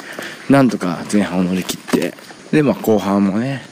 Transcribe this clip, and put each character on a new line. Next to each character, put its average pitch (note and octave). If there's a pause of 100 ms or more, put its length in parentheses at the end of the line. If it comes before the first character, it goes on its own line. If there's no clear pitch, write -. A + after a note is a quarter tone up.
(500)
な C3+
ん B2+
と G#2
か E2+
前 G#2
半 F2+
を F#2
乗 F2+
り F2+
切 -
っ -
て、 E2 (360)
で、 D3+
ま B2
あ、 -
後 G#2+
半 G2
も G2
ね C3